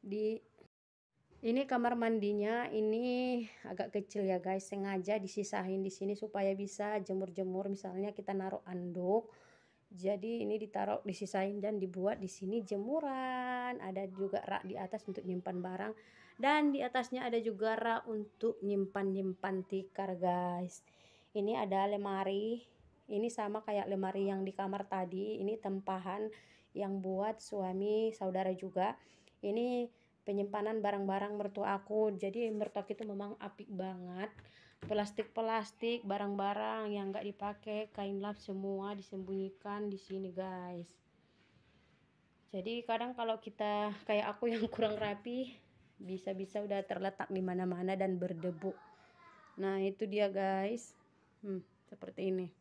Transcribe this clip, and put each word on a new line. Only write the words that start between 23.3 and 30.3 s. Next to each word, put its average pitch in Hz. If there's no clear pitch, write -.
sama 214
kayak 208
lemari 196
yang 190
di 196
kamar 196
tadi. 190
Ini 208
tempahan 196
yang 196
buat 196
suami 208
saudara 190
juga. 185
Ini 240
penyimpanan 208